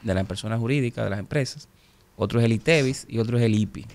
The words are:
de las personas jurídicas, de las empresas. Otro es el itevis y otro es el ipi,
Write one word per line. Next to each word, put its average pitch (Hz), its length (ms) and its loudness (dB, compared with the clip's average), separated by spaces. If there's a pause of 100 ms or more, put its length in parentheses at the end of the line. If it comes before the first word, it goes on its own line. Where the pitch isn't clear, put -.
de 101 120 -2
las 95 120 0
personas 107 340 -4
jurídicas, 120 440 -2
de 104 60 -4
las 98 80 -4
empresas. 135 500 -6 (480)
Otro 107 220 0
es 117 80 6
el 113 60 4
itevis 131 560 2
y 113 100 -4
otro 117 200 0
es 120 60 4
el 113 100 4
ipi, 107 400 -2